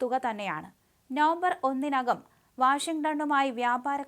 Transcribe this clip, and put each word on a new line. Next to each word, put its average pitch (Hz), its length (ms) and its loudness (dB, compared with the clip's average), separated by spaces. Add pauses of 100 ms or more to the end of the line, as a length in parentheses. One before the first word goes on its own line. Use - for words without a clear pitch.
തുക 254 280 0
തന്നെയാണ്. 185 420 -6 (420)
നവംബർ 339 500 2
ഒന്നിനകം 269 600 0 (360)
വാഷിംഗ്ടണുമായി 294 920 2
വ്യാപാര 247 560 -2